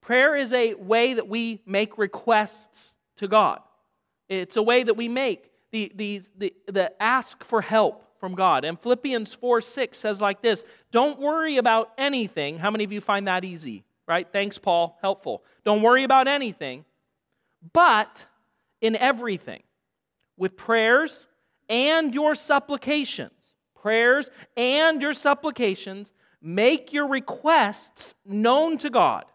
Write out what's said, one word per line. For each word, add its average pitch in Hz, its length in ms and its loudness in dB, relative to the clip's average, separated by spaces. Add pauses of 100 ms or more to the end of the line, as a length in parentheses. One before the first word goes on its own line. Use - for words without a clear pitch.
Prayer 262 340 2
is 269 160 -4
a 233 220 0
way 226 400 0
that 226 140 -6
we 226 380 -6
make 202 320 -2
requests - 960 -2 (240)
to 202 100 -8
God. 190 340 2 (680)
It's 185 300 -6
a 214 60 2
way 247 200 4
that 226 120 2
we 233 120 -6
make 240 440 -4 (200)
the, 220 240 -6
the, 202 260 -8 (160)
the, 196 160 -6 (140)
the 196 340 -2
ask 240 420 -2
for 226 180 0
help 214 420 0 (160)
from 185 140 -10
God. 175 320 2
And 165 140 -6
Philippians 240 540 -4
four 240 280 0
six - 360 -6
says 208 240 -4
like 196 200 -2
this, 220 220 0 (280)
"Don't 277 280 2
worry 302 380 -2
about 226 400 2
anything." 214 600 -4
How 185 140 -2
many 214 120 -2
of 196 80 -6
you 208 100 -8
find 202 260 -2
that 185 160 -2
easy, 156 400 -12 (240)
right? 175 240 -2
Thanks, 202 260 -4
Paul. 170 440 0
Helpful. 147 420 -6 (200)
"Don't 208 180 2
worry 247 240 6
about 262 220 6
anything, 175 580 -4 (880)
but 285 520 4 (560)
in 220 140 0
everything, 226 680 -2 (720)
with 185 180 -4
prayers 233 720 0 (420)
and 285 440 0
your 302 220 0
supplications," 285 1160 -4 (220)
prayers 233 560 2 (240)
and 285 460 2
your 285 120 -2
supplications, 233 1000 -4 (280)
"make 208 520 0
your 294 140 0
requests 269 1080 -2 (100)
known 247 540 2
to 294 100 -6
God. 165 460 2